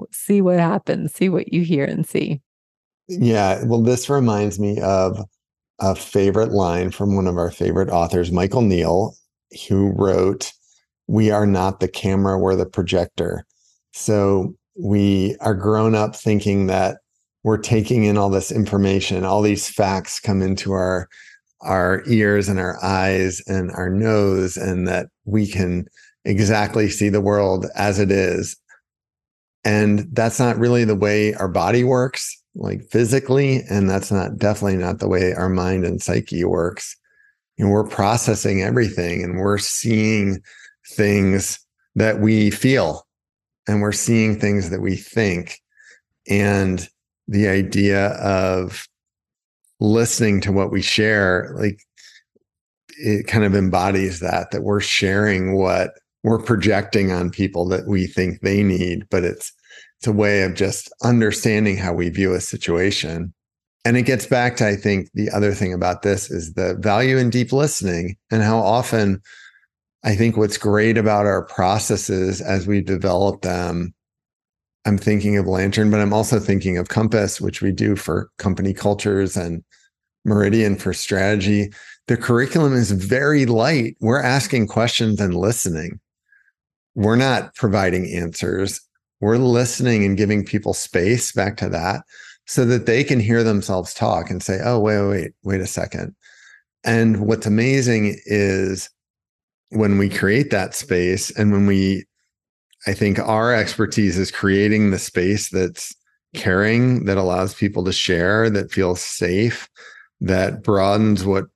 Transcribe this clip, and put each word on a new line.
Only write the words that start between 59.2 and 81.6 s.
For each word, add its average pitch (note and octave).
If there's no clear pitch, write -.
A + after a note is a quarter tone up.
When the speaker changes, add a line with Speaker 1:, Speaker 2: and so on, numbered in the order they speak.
Speaker 2:
it's, -
it's -
a G#2+
way G2+
of F#2
just -
understanding G#2+
how F#2
we F2
view F#2
a F2+
situation. E2+
And A#2
it B2
gets B2+
back B2
to, A2
I G2+
think, G2
the G#2
other G#2
thing F#2+
about F2+
this G2
is E2
the F#2
value G#2+
in B2
deep B2
listening G2
and A2
how A2
often G#2+
I G#2+
think A2+
what's G#2+
great G#2+
about G#2
our F#2+
processes F#2+
as G2
we've G2+
developed F#2+
them, F2
I'm G#2
thinking G#2
of F#2+
Lantern, G2
but G#2+
I'm G2+
also A2+
thinking F#2+
of F#2
Compass, A2
which G2
we G2+
do G#2
for F#2
company F#2+
cultures, G2
and E2+
Meridian G#2
for F#2
strategy. G2+